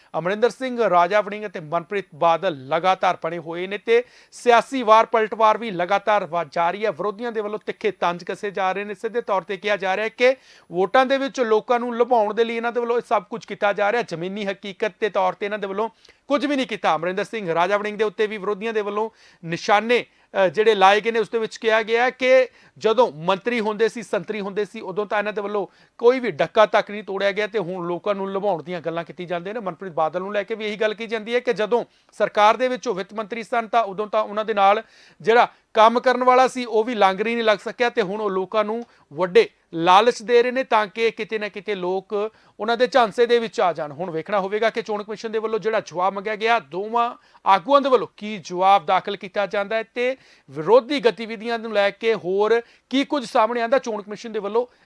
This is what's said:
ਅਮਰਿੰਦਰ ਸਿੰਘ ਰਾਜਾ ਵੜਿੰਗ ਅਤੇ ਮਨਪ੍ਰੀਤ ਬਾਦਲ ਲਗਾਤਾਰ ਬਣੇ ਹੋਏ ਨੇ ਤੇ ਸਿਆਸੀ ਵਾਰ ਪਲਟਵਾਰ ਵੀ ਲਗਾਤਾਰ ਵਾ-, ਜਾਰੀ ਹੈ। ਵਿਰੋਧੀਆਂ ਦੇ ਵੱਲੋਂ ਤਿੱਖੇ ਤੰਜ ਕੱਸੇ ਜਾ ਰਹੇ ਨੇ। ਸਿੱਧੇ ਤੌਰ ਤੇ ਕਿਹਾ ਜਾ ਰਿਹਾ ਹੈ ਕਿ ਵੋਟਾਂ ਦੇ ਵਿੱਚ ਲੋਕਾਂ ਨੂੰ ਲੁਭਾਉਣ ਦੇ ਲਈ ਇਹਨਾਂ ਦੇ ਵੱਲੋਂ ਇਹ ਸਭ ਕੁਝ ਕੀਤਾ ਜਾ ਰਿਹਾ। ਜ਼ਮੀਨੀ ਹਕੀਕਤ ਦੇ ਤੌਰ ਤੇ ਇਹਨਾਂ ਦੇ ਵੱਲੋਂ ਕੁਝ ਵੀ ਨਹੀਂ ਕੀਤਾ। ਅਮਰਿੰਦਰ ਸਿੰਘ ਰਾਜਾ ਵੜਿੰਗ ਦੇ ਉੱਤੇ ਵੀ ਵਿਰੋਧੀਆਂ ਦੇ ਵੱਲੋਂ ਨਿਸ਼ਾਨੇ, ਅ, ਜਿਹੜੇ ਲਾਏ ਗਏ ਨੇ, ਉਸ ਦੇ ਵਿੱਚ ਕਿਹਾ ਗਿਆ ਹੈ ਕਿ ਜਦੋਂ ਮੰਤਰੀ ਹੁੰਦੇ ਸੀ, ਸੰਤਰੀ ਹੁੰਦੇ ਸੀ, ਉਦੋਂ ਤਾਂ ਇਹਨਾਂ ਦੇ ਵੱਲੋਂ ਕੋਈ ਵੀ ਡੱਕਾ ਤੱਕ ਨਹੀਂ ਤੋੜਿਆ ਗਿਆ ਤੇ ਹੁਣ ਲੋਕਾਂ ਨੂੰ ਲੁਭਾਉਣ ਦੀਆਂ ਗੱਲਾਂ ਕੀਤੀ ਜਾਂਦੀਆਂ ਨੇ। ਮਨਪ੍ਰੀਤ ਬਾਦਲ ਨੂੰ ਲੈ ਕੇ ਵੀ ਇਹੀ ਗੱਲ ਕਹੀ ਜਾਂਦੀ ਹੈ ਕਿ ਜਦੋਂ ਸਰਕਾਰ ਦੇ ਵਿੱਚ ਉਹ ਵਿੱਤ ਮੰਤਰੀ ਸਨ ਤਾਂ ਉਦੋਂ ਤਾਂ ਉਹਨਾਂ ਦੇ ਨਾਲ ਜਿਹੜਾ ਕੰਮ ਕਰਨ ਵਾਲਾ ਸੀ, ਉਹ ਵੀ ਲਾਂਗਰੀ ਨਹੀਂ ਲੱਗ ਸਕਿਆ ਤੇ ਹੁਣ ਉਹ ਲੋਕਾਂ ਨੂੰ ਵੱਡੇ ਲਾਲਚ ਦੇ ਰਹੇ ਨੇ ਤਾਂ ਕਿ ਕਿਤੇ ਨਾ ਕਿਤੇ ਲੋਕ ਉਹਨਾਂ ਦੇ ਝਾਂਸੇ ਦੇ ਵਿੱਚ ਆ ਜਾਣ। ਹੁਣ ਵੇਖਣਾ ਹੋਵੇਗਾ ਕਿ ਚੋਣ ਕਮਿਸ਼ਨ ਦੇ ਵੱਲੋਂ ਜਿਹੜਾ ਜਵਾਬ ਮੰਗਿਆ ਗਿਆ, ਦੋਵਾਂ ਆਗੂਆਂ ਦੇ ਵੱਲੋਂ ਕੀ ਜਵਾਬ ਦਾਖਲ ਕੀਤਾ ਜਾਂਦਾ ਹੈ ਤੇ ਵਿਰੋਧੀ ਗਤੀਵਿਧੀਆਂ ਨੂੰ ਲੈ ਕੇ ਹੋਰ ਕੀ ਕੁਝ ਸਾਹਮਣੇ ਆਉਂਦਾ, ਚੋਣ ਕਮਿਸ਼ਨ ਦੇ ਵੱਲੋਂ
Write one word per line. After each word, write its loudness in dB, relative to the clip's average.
ਅਮਰਿੰਦਰ 2
ਸਿੰਘ -4
ਰਾਜਾ 4
ਵੜਿੰਗ -8
ਅਤੇ -10
ਮਨਪ੍ਰੀਤ -6
ਬਾਦਲ 0
ਲਗਾਤਾਰ 0
ਬਣੇ -4
ਹੋਏ -8
ਨੇ -8
ਤੇ 2
ਸਿਆਸੀ 2
ਵਾਰ 6
ਪਲਟਵਾਰ 2
ਵੀ -6
ਲਗਾਤਾਰ 0
ਵਾ-, -4
ਜਾਰੀ -2
ਹੈ। 0
ਵਿਰੋਧੀਆਂ -6
ਦੇ -6
ਵੱਲੋਂ -8
ਤਿੱਖੇ -4
ਤੰਜ -4
ਕੱਸੇ -8
ਜਾ -2
ਰਹੇ -6
ਨੇ। -10
ਸਿੱਧੇ -6
ਤੌਰ -2
ਤੇ -8
ਕਿਹਾ -2
ਜਾ -2
ਰਿਹਾ -4
ਹੈ -4
ਕਿ 2
ਵੋਟਾਂ 2
ਦੇ 2
ਵਿੱਚ -4
ਲੋਕਾਂ 0
ਨੂੰ -6
ਲੁਭਾਉਣ 0
ਦੇ 0
ਲਈ -2
ਇਹਨਾਂ -4
ਦੇ -4
ਵੱਲੋਂ -2
ਇਹ -2
ਸਭ 0
ਕੁਝ -12
ਕੀਤਾ -2
ਜਾ 0
ਰਿਹਾ। 0
ਜ਼ਮੀਨੀ -8
ਹਕੀਕਤ -6
ਦੇ -2
ਤੌਰ 0
ਤੇ -8
ਇਹਨਾਂ -6
ਦੇ -6
ਵੱਲੋਂ -4
ਕੁਝ 0
ਵੀ -2
ਨਹੀਂ -2
ਕੀਤਾ। 0
ਅਮਰਿੰਦਰ -4
ਸਿੰਘ -6
ਰਾਜਾ 2
ਵੜਿੰਗ -6
ਦੇ 0
ਉੱਤੇ -2
ਵੀ -8
ਵਿਰੋਧੀਆਂ -6
ਦੇ 0
ਵੱਲੋਂ -4
ਨਿਸ਼ਾਨੇ, 2
ਅ, 4
ਜਿਹੜੇ 4
ਲਾਏ 8
ਗਏ -2
ਨੇ, 0
ਉਸ -2
ਦੇ -2
ਵਿੱਚ -6
ਕਿਹਾ 2
ਗਿਆ 0
ਹੈ 2
ਕਿ 4
ਜਦੋਂ 2
ਮੰਤਰੀ -2
ਹੁੰਦੇ -2
ਸੀ, -10
ਸੰਤਰੀ -6
ਹੁੰਦੇ -4
ਸੀ, -14
ਉਦੋਂ -6
ਤਾਂ -2
ਇਹਨਾਂ -2
ਦੇ -6
ਵੱਲੋਂ -4
ਕੋਈ 4
ਵੀ -2
ਡੱਕਾ 4
ਤੱਕ 0
ਨਹੀਂ -10
ਤੋੜਿਆ -2
ਗਿਆ -4
ਤੇ -4
ਹੁਣ -6
ਲੋਕਾਂ -4
ਨੂੰ -6
ਲੁਭਾਉਣ -2
ਦੀਆਂ -8
ਗੱਲਾਂ -6
ਕੀਤੀ -12
ਜਾਂਦੀਆਂ -8
ਨੇ। -8
ਮਨਪ੍ਰੀਤ -10
ਬਾਦਲ -2
ਨੂੰ -8
ਲੈ -2
ਕੇ -6
ਵੀ -10
ਇਹੀ -6
ਗੱਲ -2
ਕਹੀ -10
ਜਾਂਦੀ -6
ਹੈ 2
ਕਿ -2
ਜਦੋਂ 0
ਸਰਕਾਰ 4
ਦੇ 0
ਵਿੱਚ -4
ਉਹ -2
ਵਿੱਤ -8
ਮੰਤਰੀ -8
ਸਨ -4
ਤਾਂ 2
ਉਦੋਂ -6
ਤਾਂ -2
ਉਹਨਾਂ -6
ਦੇ -4
ਨਾਲ 4
ਜਿਹੜਾ 4
ਕੰਮ 6
ਕਰਨ 2
ਵਾਲਾ 6
ਸੀ, -6
ਉਹ 0
ਵੀ -4
ਲਾਂਗਰੀ 2
ਨਹੀਂ -2
ਲੱਗ 2
ਸਕਿਆ -2
ਤੇ 0
ਹੁਣ -4
ਉਹ -2
ਲੋਕਾਂ -2
ਨੂੰ -8
ਵੱਡੇ 4
ਲਾਲਚ 4
ਦੇ 4
ਰਹੇ 0
ਨੇ -2
ਤਾਂ 0
ਕਿ -2
ਕਿਤੇ -8
ਨਾ -6
ਕਿਤੇ -8
ਲੋਕ -6
ਉਹਨਾਂ -2
ਦੇ 2
ਝਾਂਸੇ 2
ਦੇ 2
ਵਿੱਚ -4
ਆ 2
ਜਾਣ। -8
ਹੁਣ -10
ਵੇਖਣਾ -2
ਹੋਵੇਗਾ 0
ਕਿ -4
ਚੋਣ -6
ਕਮਿਸ਼ਨ -10
ਦੇ -4
ਵੱਲੋਂ -4
ਜਿਹੜਾ -2
ਜਵਾਬ -4
ਮੰਗਿਆ -6
ਗਿਆ, 0
ਦੋਵਾਂ -4
ਆਗੂਆਂ 4
ਦੇ 0
ਵੱਲੋਂ 4
ਕੀ -10
ਜਵਾਬ 2
ਦਾਖਲ 0
ਕੀਤਾ -4
ਜਾਂਦਾ -4
ਹੈ -2
ਤੇ -4
ਵਿਰੋਧੀ 2
ਗਤੀਵਿਧੀਆਂ -2
ਨੂੰ -10
ਲੈ 2
ਕੇ -2
ਹੋਰ 0
ਕੀ 0
ਕੁਝ -4
ਸਾਹਮਣੇ 0
ਆਉਂਦਾ, 2
ਚੋਣ -6
ਕਮਿਸ਼ਨ -14
ਦੇ -6
ਵੱਲੋਂ -2